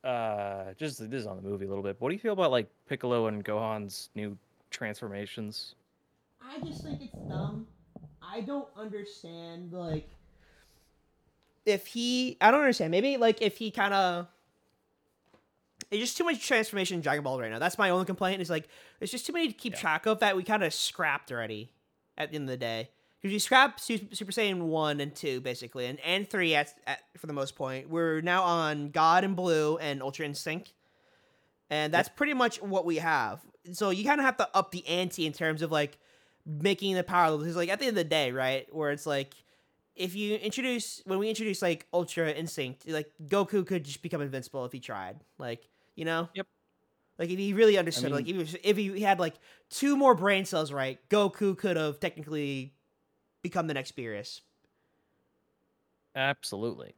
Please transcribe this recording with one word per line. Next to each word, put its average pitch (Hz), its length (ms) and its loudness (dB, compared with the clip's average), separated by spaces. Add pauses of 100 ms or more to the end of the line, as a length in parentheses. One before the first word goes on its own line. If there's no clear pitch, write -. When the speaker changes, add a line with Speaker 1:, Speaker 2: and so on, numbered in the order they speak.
Speaker 1:
uh, 101 680 -4
just, 147 260 -8
this 113 220 -6
is 107 60 -6
on 95 100 -8
the 92 40 -12
movie 98 240 -4
a 95 40 -6
little 98 140 -4
bit, 98 160 -4
but - 20 -6
what 123 80 0
do 180 60 -2
you 214 40 -10
feel 220 140 0
about, 175 180 4
like, 120 180 2 (160)
Piccolo 120 420 0
and 104 180 -4
Gohan's 107 680 -4
new 104 240 -8 (340)
transformations? 104 1040 -8 (680)
Speaker 2:
I 277 180 -14
just 311 240 -10
think 294 180 -8
it's 254 120 -16 (160)
dumb. 214 360 -6 (560)
I 202 200 -10
don't 277 340 -6
understand, 175 960 -14
like, 165 380 -6 (1600)
if 196 220 2
he, 247 540 0
I 214 100 10
don't 285 100 6
understand. 233 300 2
Maybe, 254 260 2
like, 226 240 4
if 208 160 0
he 220 140 -6
kinda, 190 560 2 (1600)
there's 208 120 -2
just 240 160 -4
too 349 60 0
much 330 240 0
transformation 202 480 2
in 170 60 -2
Dragon 147 220 0
Ball 131 160 -2
right 113 120 -4
now. 113 80 -6
That's 175 180 0
my 196 120 4
only 180 160 4
complaint, 190 360 -2
is, 165 80 -4
like, 160 180 -2 (320)
there's - 120 -6
just 247 140 -8
too 294 80 -6
many 330 160 0
to 208 40 -6
keep 220 200 -6
Speaker 1:
Yeah. - 60 -8
Speaker 2:
track 160 260 0
of 220 140 2
that 202 160 4
we 185 80 -2
kinda 196 280 2
scrapped - 600 -2
already 113 400 -6 (460)
at 151 140 -4
the 156 40 -8
end 147 100 -4
of 131 40 -6
the 127 80 -4
day. 113 320 -4 (320)
'Cause 196 100 -4
we 208 60 0
scrapped 262 420 6
Su-, 208 340 -4
Super 196 180 -8
Saiyan 196 320 0
one 156 360 2
and 143 160 -4
two, 131 260 -4
basically, 123 440 -6
and, 135 140 -8
and 185 280 -2
three 170 280 2
at, 147 180 2 (140)
at, 135 160 -6 (140)
for 165 100 -12
the 151 60 -6
most 139 220 -4
point. 131 340 -6
We're 160 320 0
now 180 200 4
on 156 480 2
God 165 340 6
and 190 120 0
Blue 160 420 2
and 143 240 -4
Ultra 139 240 -6
Instinct. 151 480 -6 (960)
And 151 240 0
that's 175 160 4
Speaker 1:
Yep. - 60 -20
Speaker 2:
pretty 294 180 0
much 247 300 2
what 190 200 0
we 165 140 0
have. 143 480 0 (280)
So 196 180 0
you 190 120 0
kinda 277 200 4
have 254 140 2
to 202 200 0
up 190 140 2
the 180 160 -10
ante 175 400 0
in 147 60 -4
terms 156 280 0
of, 160 100 -2
like, 147 280 0 (480)
making 190 480 0
the 180 80 2
power 175 260 4
levels. 151 180 0
'Cause, 165 80 -4
like, 175 140 0
at 202 80 0
the 269 80 -2
end 240 100 2
of 180 80 2
the 151 60 -2
day, 147 220 2
right, 131 420 -2
where 151 180 0
it's 147 140 -6
like, 139 300 -2 (600)
if 180 200 -4
you 208 220 -2
introduce, 247 680 -2
when 190 140 0
we 214 100 0
introduce, 214 320 -2
like, 170 320 0
Ultra 170 380 0
Instinct, 143 560 -6
like, 151 260 -6 (140)
Goku 196 400 2
could 180 180 -2
just 143 160 -12
become 151 200 -4
invincible 135 440 -6
if 123 60 -8
he 131 80 -12
tried. 104 400 -10 (180)
Like, 120 320 -8 (240)
you 160 120 -8
know? 165 280 0
Speaker 1:
Yep. 190 140 -8 (720)
Speaker 2:
Like, 170 100 -2
if 185 80 -2
he 196 160 0
really 214 240 8
understood, 165 280 2
Speaker 1:
I - 20 0
mean 143 80 0
Speaker 2:
like, 143 140 0
if 165 60 -2
he 180 40 -2
was, 160 240 -4
if 202 140 4
he 196 240 -2
had, 196 180 6
like, 165 160 0 (340)
two 285 260 4
more 269 200 8
brain 190 300 4
cells, 156 280 0
right, 131 360 -2
Goku 202 460 4
could 180 220 0
have 151 220 0
technically 147 720 -4 (720)
become 170 240 -2
the 156 60 -2
next 135 220 -4
Beerus. 110 460 -8 (1700)
Speaker 1:
Absolutely. 107 840 -4